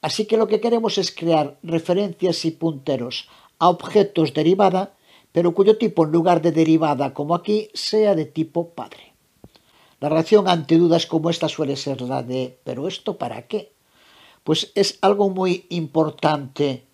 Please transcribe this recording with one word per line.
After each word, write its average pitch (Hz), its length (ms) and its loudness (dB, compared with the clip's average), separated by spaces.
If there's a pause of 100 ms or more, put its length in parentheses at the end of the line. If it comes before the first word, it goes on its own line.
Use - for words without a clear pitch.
Así 208 240 -2
que 220 120 0
lo 220 100 2
que 208 120 0
queremos 226 380 0
es 185 140 -2
crear 156 520 0
referencias 175 800 -2
y 160 60 0
punteros 135 760 -6 (320)
a 170 100 6
objetos 175 640 0
derivada, 185 640 2 (360)
pero 170 220 2
cuyo 202 240 4
tipo, 185 280 0
en 151 60 -6
lugar 165 300 2
de 160 100 2
derivada 156 640 2
como 151 200 -4
aquí, 208 400 -4
sea 214 420 0
de 156 100 -2
tipo 170 440 -6
padre. - 440 -18 (880)
La 151 100 -4
reacción 165 380 4
ante 165 300 2
dudas 170 280 4
como 160 240 -2
esta 160 200 -2
suele 139 260 -4
ser 135 260 -8
la 127 200 -4
de 127 420 -8
"¿pero 127 240 -8
esto 190 300 -8
para 120 300 -10
qué?". - 260 -8 (680)
Pues - 320 -2
es 196 260 0
algo 202 280 2
muy 185 400 -2
importante 151 1200 -2